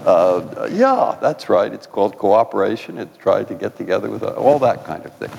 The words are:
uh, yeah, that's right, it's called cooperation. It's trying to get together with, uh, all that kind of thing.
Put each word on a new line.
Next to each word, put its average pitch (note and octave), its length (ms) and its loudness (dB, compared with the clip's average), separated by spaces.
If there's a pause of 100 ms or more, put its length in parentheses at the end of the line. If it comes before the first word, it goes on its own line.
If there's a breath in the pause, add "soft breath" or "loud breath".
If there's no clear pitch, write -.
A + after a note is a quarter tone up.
uh, F2+ 640 2
yeah, B3 500 2
that's D3+ 280 -4
right, G2+ 240 2
it's - 120 -14
called G2+ 320 -2
cooperation. G#2+ 800 0
It's G#2+ 200 -12
trying G2 300 0
to G2+ 60 -10
get G#2 220 -8
together G2+ 340 -4
with, G#2 140 -8
uh, - 40 -4
all C#3 320 2
that B2 260 0
kind D#2+ 200 -10
of - 100 -18
thing. - 240 -12